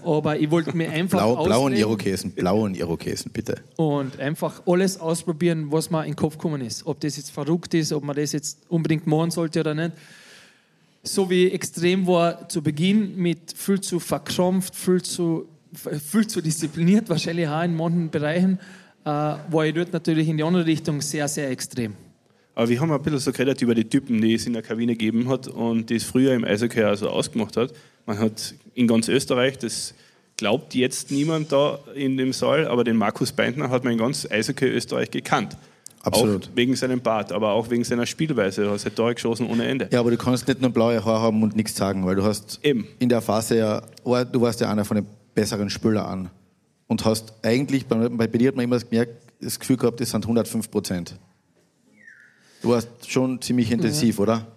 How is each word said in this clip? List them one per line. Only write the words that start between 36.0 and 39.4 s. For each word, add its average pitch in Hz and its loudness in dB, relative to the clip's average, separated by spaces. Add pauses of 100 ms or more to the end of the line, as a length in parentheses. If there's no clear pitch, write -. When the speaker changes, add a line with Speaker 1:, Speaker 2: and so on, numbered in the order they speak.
Speaker 2:
Absolut. 104 2
Speaker 3:
Auch - -8
wegen 123 2
seinem 127 -2
Bart, 110 -2
aber 104 0
auch 113 0
wegen 120 0
seiner 120 -2
Spielweise. 110 0
Du 101 0
hast 101 -4
halt - -6
Tore 117 2
geschossen 113 -2